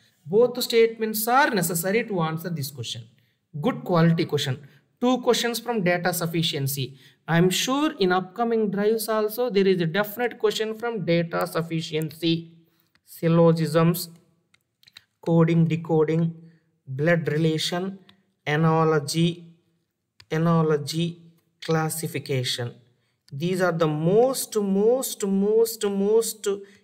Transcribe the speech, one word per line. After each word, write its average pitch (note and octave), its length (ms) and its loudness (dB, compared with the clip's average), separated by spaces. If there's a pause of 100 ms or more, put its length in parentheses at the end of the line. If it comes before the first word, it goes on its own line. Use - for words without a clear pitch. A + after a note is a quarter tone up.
(260)
Both A#3+ 380 2
statements A3+ 640 0
are C4+ 220 4
necessary F#3 560 0
to G3 160 -2
answer D#3+ 280 -4
this C#3+ 220 -6
question. A#2 320 -12 (580)
Good - 220 -2
quality E3 420 4
question. C#3 340 -4 (400)
Two B3 200 2
questions A#3 400 0
from A3+ 240 -4
data F3 300 0
sufficiency. D#3 840 -4 (300)
I'm E3+ 220 4
sure C4 500 0
in F3+ 140 2
upcoming A3 580 -2
drives G#3+ 380 0
also A3 400 -2
there G3 180 2
is F3+ 140 2
a E3+ 40 0
definite G#3 540 -4
question A3 380 -2
from A3+ 280 -6
data E3+ 400 0
sufficiency. E3 1080 -4 (540)
Syllogisms, E3 1040 2 (1160)
coding, E3 400 4
decoding, D#3+ 680 0 (520)
blood D3 420 0
relation, D#3+ 680 -2 (460)
analogy, D#3+ 1000 0 (840)
analogy, D#3+ 880 0 (440)
classification. C#3+ 1080 -4 (580)
These F3+ 300 -4
are F3+ 100 2
the E3 160 0
most, G3+ 680 0
most, G#3 680 0
most, G#3+ 600 0
most G3+ 640 0 (360)